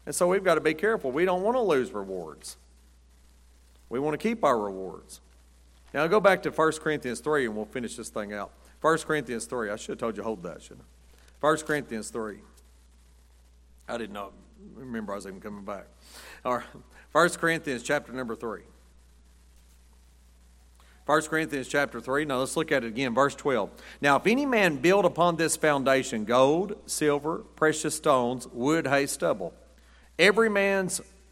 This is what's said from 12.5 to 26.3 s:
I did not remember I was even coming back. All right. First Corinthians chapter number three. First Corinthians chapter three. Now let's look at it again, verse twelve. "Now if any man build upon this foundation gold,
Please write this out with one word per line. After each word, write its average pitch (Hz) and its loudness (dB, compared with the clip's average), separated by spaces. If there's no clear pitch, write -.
I 117 -6
did 107 -10
not 101 -12
remember 113 -10
I 101 -6
was 98 -12
even 98 -14
coming 104 -14
back. 95 -12
All 123 0
right. 117 -6
First 170 4
Corinthians 160 -2
chapter 147 -4
number 120 -8
three. 107 -10
First 156 2
Corinthians 156 -2
chapter 135 0
three. 131 0
Now 139 -2
let's 131 -2
look 160 0
at 135 2
it 117 -4
again, 117 -2
verse 135 4
twelve. 117 0
"Now 143 6
if 127 2
any 254 2
man 202 2
build 180 4
upon 165 2
this 156 0
foundation 135 2
gold, 135 4